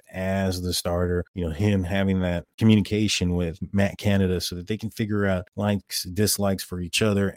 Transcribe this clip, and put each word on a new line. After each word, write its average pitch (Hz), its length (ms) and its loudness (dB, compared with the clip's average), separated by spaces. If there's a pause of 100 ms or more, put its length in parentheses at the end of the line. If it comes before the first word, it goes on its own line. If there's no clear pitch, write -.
(120)
as 92 480 -2
the 90 140 -4
starter, 87 500 0 (100)
you 87 120 -4
know, 80 60 -4
him 98 320 2
having 95 360 0
that 87 240 -2 (140)
communication 107 760 4
with 87 240 -2 (140)
Matt 98 240 2
Canada 95 460 2
so - 140 -8
that 87 100 -10
they 110 100 -4
can 107 140 -10
figure 104 360 -2
out 92 300 0
likes, 104 480 -2
dislikes 98 580 0
for 90 180 -8
each 87 200 -4
other 101 360 2